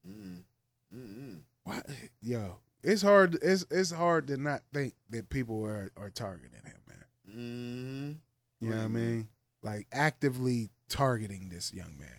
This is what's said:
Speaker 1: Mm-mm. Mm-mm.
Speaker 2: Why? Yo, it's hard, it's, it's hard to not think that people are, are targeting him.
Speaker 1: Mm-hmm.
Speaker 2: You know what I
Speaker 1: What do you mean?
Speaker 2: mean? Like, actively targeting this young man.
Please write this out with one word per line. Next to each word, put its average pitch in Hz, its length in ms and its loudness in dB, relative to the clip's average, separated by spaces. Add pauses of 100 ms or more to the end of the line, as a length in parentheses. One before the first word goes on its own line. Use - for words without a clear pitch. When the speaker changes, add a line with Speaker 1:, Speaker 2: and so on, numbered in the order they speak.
Speaker 1:
Mm-mm. 92 360 -14 (520)
Mm-mm. 117 440 -14 (260)
Speaker 2:
Why? - 160 -8 (400)
Yo, 107 340 -4 (260)
it's 196 200 4
hard, 196 400 10
it's, 185 280 4
it's 175 220 2
hard 165 360 4
to 139 100 -2
not 143 240 -2 (120)
think 139 200 -2 (160)
that 113 200 -6
people 113 360 -2
are, 104 320 -4
are 101 120 -10
targeting 87 560 -10
him. - 120 -20 (500)
Speaker 1:
Mm-hmm. 123 840 -8 (500)
Speaker 2:
You 113 80 -2
know 110 60 0
what 110 60 0
I - 60 -2
Speaker 1:
What 110 60 -2
do 117 60 0
you 117 60 0
mean? 117 120 0
Speaker 2:
mean? 110 100 -4 (340)
Like, 104 300 -6
actively 127 760 0 (180)
targeting 107 600 0
this 87 240 -8
young 82 240 -12
man. 69 100 -16 (120)